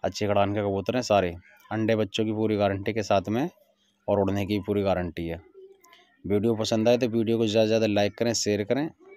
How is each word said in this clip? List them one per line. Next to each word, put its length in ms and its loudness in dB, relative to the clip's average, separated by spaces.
अच्छे 240 -4
खड़ान 260 2
के 80 -2
कबूतर 340 -2
हैं 80 -2
सारे। 320 2
अंडे 260 0
बच्चों 280 -2
की 80 -2
पूरी 240 0
गारंटी 360 0
के 100 -2
साथ 260 2
में 200 -2
और 120 2
उड़ने 260 0
की 140 -2
पूरी 220 -2
गारंटी 460 -2
है। 80 -6
वीडियो 300 2
पसंद 340 0
आए 80 6
तो 100 0
वीडियो 300 0
को 100 2
ज़्यादा 160 4
से 40 2
ज़्यादा 200 2
लाइक 300 0
करें, 160 0
शेयर 300 -2
करें, 240 -2